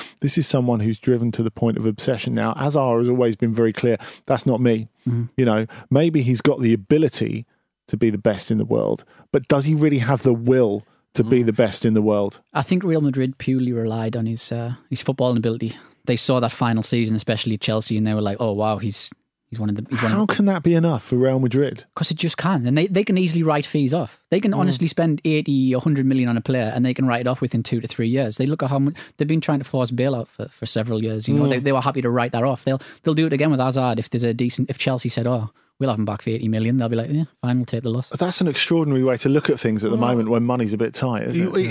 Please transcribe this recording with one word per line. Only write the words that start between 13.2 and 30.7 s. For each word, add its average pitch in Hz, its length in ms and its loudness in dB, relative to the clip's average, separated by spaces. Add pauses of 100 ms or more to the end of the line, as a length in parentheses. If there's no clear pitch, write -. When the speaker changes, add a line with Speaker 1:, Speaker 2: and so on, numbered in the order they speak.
Speaker 2:
purely 127 360 -2
relied 113 440 -4
on 113 100 -4
his, 113 240 -6
uh, 117 260 -6 (120)
his - 160 -6
footballing 127 320 0
ability. 113 400 -2 (300)
They 123 100 2
saw 127 240 2
that 117 120 0
final 113 300 0
season, 110 340 0
especially 110 420 -2
Chelsea, 110 400 -2
and 107 80 0
they 107 80 0
were 107 80 0
like, 101 180 -2
"Oh, 110 120 -2
wow, 107 260 -2
he's, 101 320 -6 (380)
he's 117 100 -12
one 107 120 -2
of 104 60 -4
the, 110 120 -8
he's 117 140 -4
one 110 100 0
of 196 60 2
Speaker 1:
How 214 80 2
Speaker 2:
the" - 80 -2
Speaker 1:
can 208 120 2
that 185 160 0
be 170 120 4
enough 165 280 2
for - 140 -2
Real 131 240 2
Madrid? 131 440 0 (100)
Speaker 2:
'Cause - 160 -4
it 156 80 -6
just 165 180 -4
can. 160 300 0
And 131 100 2
they, 170 120 2
they 196 160 2
can 190 120 0
easily 170 260 0
write 147 220 0
fees 143 300 0
off. 156 360 -4
They 175 100 2
can 202 120 0
Speaker 1:
Mm. - 60 -2
Speaker 2:
honestly 175 280 0
spend 160 380 0
eighty, 143 480 2
a 127 80 0
hundred 139 240 2
million 131 240 2
on 117 80 2
a 120 60 -2
player, 123 320 -2
and 123 100 0
they 127 80 2
can 135 140 -2
write 123 160 0
it 120 40 -2
off 127 140 -2
within 117 220 -2
two 113 180 -2
to - 80 -6
three 113 200 -2
years. 123 280 -2
They 127 100 0
look 147 160 -2
at 135 60 -2
how 139 120 0
much, 143 160 0 (200)
they've 147 120 -2
been 160 120 2
trying 147 200 0
to 120 40 -8
force 127 260 -2
bailout 123 380 -2
for, - 200 -12
for - 180 -12
several 110 360 -2